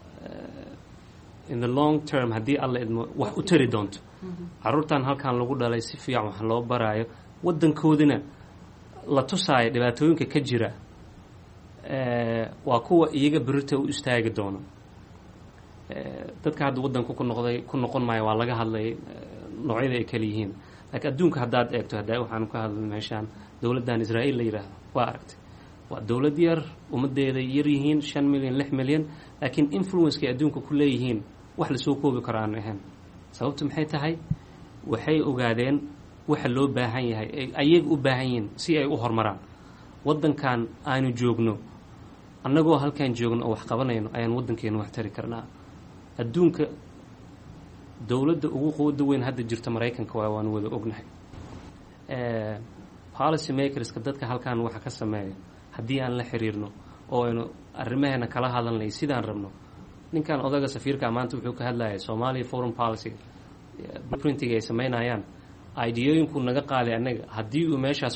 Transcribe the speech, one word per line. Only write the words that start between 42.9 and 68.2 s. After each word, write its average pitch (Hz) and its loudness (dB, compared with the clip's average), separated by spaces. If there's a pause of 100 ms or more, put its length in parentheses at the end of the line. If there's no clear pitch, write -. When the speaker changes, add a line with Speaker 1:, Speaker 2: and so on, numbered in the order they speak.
Speaker 1:
joogno 117 0
oo 117 0
wax 107 -4
qabanayno, 117 0
ayaan 117 0
waddankeena 113 -2
wax 104 -6
tari 107 -6
karnaa. 117 -8 (720)
Adduunka 151 4 (1400)
dowladda 143 2
ugu 147 0
quwadda 147 2
weyn 139 2
hadda 123 -2
jirta 113 -4
Maraykanka 117 -2
waa, 107 0
waanu 107 0
wada 107 -2
ognahay. 110 -6 (1040)
Eh, 113 -4 (600)
policy 147 2
makerska 135 -2
dadka 131 -6
halkan 123 -2
waxa 113 -4
ka - -10
sameeya, 104 -4 (360)
haddii 127 -4
aan 123 -2
la 120 -2
xiriirno 107 -4 (440)
oo 120 4
aynu 117 0 (300)
arrimaheena 127 0
kala 123 0
hadalnay 117 0
sidaan 131 -2
rabno. 104 -6 (640)
Ninkan 151 0
odaga 139 2
safiirka 127 -2
maanta 123 -2
wuxuu 117 -4
ka 127 -6
hadlayay 113 -2
Soomaaliya 123 -2
foreign 123 -4
policy, 113 -2 (680)
eh, - -12 (100)
blueprinting 127 -2
ay 113 2
samaynayaan. 120 -2 (640)
Ideooyinku 143 2
naga 127 0
qaaday 120 0
annaga, 117 -2
haddii 113 -2
uu 151 2
meeshaas 135 0